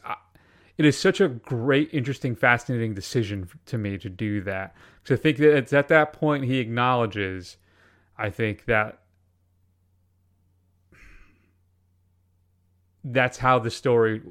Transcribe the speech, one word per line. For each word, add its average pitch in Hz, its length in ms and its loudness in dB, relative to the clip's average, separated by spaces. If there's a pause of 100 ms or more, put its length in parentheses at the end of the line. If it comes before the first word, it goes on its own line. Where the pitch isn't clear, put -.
uh, - 100 -8 (640)
it 160 80 2
is 143 120 4
such 190 240 0
a 190 80 4
great, 131 640 -2
interesting, 131 420 -4
fascinating 120 580 0
decision 98 560 -4
f-, - 80 -20 (100)
to 123 100 -6
me 101 200 -4
to 98 120 -12
do 104 320 -6
that. 95 340 -8 (280)
'Cause 131 140 0
I - 40 -12
think 156 160 2
that 151 200 6
it's 135 160 -2
at 143 140 2
that 151 260 4
point 147 320 -2
he 131 140 0
acknowledges, 110 960 -2 (600)
I 107 120 -6
think, 107 360 -6
that 107 340 -2 (4000)
that's 127 340 -2
how 127 220 4
the 113 120 -4
story 113 600 2